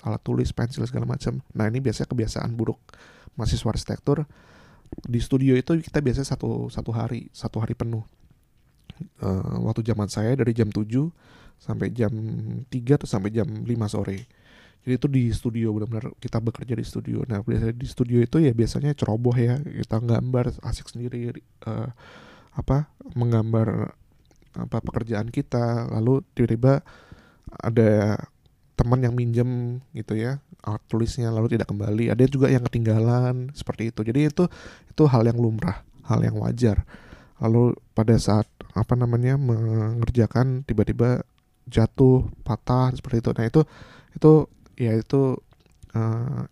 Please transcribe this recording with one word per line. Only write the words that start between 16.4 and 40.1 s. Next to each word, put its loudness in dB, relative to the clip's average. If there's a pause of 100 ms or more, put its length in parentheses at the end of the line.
di -4
studio. -6
Nah, -4
biasanya -2
di -10
studio -2
itu 0
ya 4
biasanya 0
ceroboh 0
ya, 2
kita -4
gambar 0
asik -6
sendiri, -8 (320)
eh, -4 (640)
apa, 0 (240)
menggambar, 0 (600)
apa, -6
pekerjaan -4
kita, -2
lalu 0 (100)
tiba-tiba 2 (800)
ada 4 (640)
teman 4
yang 2
minjem 0 (100)
gitu -8
ya, -2 (220)
alat -6
tulisnya -2
lalu 2
tidak -4
kembali, 0
ada 4
juga 2
yang 4
ketinggalan 2
seperti -6
itu. -4
Jadi 2
itu, 2 (420)
itu 2
hal 6
yang 4
lumrah, -2 (240)
hal 2
yang 0
wajar. 2 (560)
Lalu 4 (240)
pada 6
saat, 2 (320)
apa 2
namanya, 2
mengerjakan 0